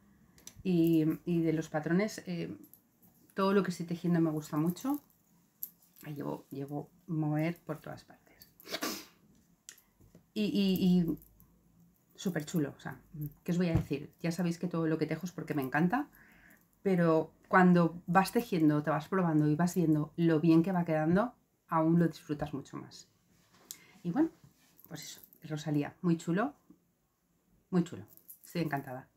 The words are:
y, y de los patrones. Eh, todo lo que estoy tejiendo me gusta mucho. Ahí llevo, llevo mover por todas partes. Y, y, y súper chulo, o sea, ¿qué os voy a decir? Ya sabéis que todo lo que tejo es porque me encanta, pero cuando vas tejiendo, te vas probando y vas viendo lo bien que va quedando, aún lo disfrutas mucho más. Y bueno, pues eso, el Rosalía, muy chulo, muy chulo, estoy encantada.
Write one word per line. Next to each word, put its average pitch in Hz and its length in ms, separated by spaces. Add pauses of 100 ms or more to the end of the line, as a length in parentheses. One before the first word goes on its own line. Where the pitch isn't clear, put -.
(640)
y, 165 400 (200)
y 170 180
de 160 100
los 160 160
patrones. 165 580
Eh, 170 300 (800)
todo 196 180
lo 202 100
que 185 80
estoy 175 160
tejiendo 170 340
me 165 100
gusta 151 260
mucho. 180 440 (1040)
Ahí 151 100
llevo, 143 360
llevo 139 400 (160)
mover 156 580
por 151 160
todas - 240
partes. - 460 (1800)
Y, 214 120
y, 196 420
y 180 320 (960)
súper 170 300
chulo, 147 320
o - 40
sea, - 200 (420)
¿qué 180 100
os 170 60
voy 180 100
a 165 60
decir? 147 460
Ya 170 100
sabéis 170 280
que 175 100
todo 165 180
lo 160 100
que 156 100
tejo 165 200
es 180 60
porque 160 220
me 147 80
encanta, 180 460 (760)
pero 170 520 (140)
cuando 175 580
vas 185 260
tejiendo, 156 500
te 156 80
vas 151 180
probando 156 400
y 151 80
vas 175 180
viendo 156 420
lo 165 240
bien 165 220
que 190 100
va 175 120
quedando, 170 500 (340)
aún 165 300
lo 170 80
disfrutas 147 480
mucho 135 220
más. - 320 (920)
Y 175 100
bueno, 311 180 (560)
pues 160 160
eso, - 180 (220)
el 151 80
Rosalía, 151 520
muy 175 140
chulo, 196 380 (1160)
muy 175 120
chulo, 104 220 (400)
estoy - 180
encantada. 135 540